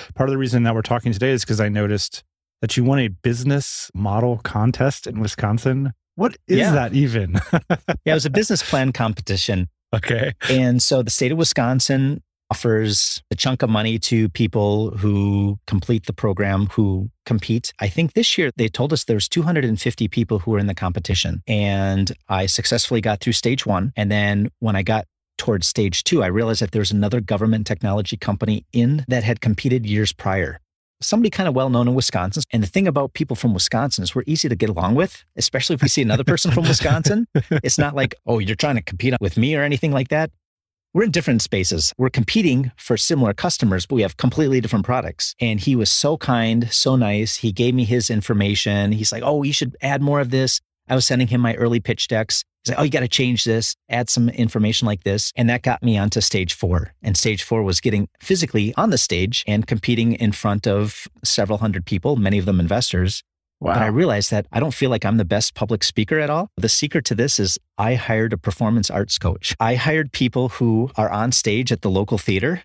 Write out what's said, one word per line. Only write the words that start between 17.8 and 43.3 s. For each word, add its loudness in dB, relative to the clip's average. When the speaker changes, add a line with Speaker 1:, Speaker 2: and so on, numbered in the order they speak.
Speaker 2:
I -2
think 0
this 0
year 0
they 0
told -2
us -2
there's 0
two 0
hundred 2
and 0
fifty -2
people 0
who -2
were 2
in 0
the -2
competition. -2
And 0
I 0
successfully 0
got -2
through -2
stage 0
one. 0
And 0
then 2
when 0
I 0
got 0
towards -2
stage 0
two, 2
I 2
realized 0
that -2
there's 0
another 2
government 0
technology -2
company -2
in 2
that 0
had 0
competed 0
years 0
prior. -4
Somebody 2
kind 0
of 0
well-known 2
in 2
Wisconsin. -2
And 2
the 0
thing 2
about 0
people -4
from 0
Wisconsin -2
is -4
we're -2
easy 0
to 2
get 0
along 2
with, -2
especially -2
if 0
we 2
see 2
another 2
person 2
from 2
Wisconsin. 2
Speaker 1:
<laughs> 0
Speaker 2:
It's 0
not 0
like, -2
"Oh, 0
you're -2
trying 0
to -2
compete -2
with -2
me," 2
or 0
anything 0
like 0
that. -2
We're 2
in 2
different 2
spaces. -2
We're 2
competing 2
for -2
similar 2